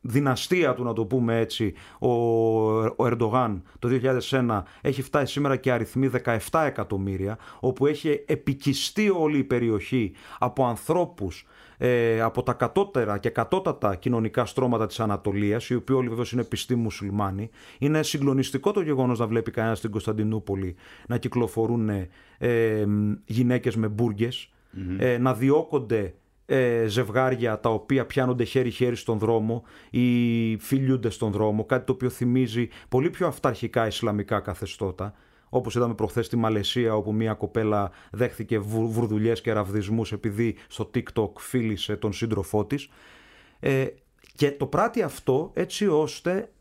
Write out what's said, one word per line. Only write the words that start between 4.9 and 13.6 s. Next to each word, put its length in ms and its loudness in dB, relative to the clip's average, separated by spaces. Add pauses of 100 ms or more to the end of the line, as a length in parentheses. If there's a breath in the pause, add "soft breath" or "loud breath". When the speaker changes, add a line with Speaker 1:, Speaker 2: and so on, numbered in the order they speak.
Speaker 1:
φτάσει 300 0
σήμερα 240 0
και 160 0
αριθμεί 360 0
δεκαεφτά 560 0
εκατομμύρια, 760 -4 (220 loud breath)
όπου 260 2
έχει 400 0
επικιστεί 840 0
όλη 280 2
η 60 2
περιοχή 680 0 (260 loud breath)
από 260 0
ανθρώπους, 840 -2 (320 loud breath)
ε, 420 4
από 220 0
τα 100 0
κατώτερα 640 0
και 120 -2
κατώτατα 680 0